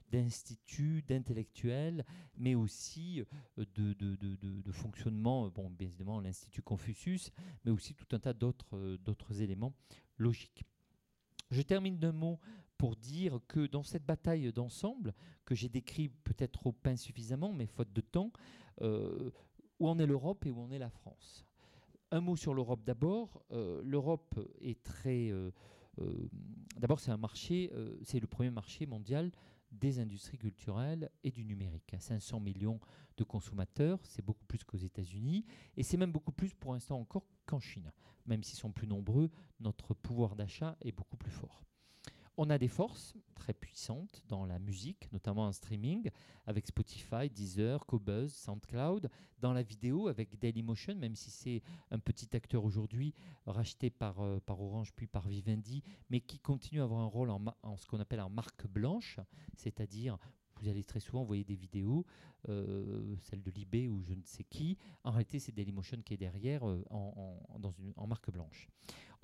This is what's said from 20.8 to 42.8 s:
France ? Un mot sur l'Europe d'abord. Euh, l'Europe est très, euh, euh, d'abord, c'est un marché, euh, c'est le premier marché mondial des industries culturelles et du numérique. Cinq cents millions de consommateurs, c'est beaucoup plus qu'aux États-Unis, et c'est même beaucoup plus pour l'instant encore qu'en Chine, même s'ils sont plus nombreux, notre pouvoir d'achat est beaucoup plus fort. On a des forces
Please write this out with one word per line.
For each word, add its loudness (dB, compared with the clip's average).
France ? -16
Un 4
mot 4
sur 2
l'Europe 2
d'abord. 2
Euh, 0
l'Europe 2
est -4
très, 2
euh, 0
euh, -2
d'abord, 4
c'est -2
un 2
marché, -2
euh, -6
c'est 0
le 0
premier 0
marché -6
mondial -2
des 2
industries -4
culturelles -2
et 2
du -8
numérique. -4
Cinq -2
cents -4
millions 0
de 2
consommateurs, 2
c'est -8
beaucoup 0
plus -2
qu'aux -4
États-Unis, 0
et 0
c'est 4
même 4
beaucoup 0
plus 0
pour -4
l'instant -2
encore -4
qu'en 2
Chine, -8
même 2
s'ils -8
sont -4
plus -2
nombreux, 4
notre 0
pouvoir 2
d'achat -4
est -2
beaucoup -8
plus -6
fort. -10
On 4
a 8
des 6
forces 0